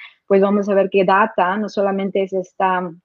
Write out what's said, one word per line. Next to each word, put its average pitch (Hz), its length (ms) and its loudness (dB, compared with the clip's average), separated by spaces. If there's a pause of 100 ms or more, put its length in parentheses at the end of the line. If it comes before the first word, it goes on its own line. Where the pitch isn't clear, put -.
(280)
pues 196 140 4
vamos 202 280 0
a 202 60 0
ver 190 160 2
que 196 120 2
data 196 540 2
no 214 100 -4
solamente 196 540 -2
es 190 120 -4
esta 185 580 -4 (140)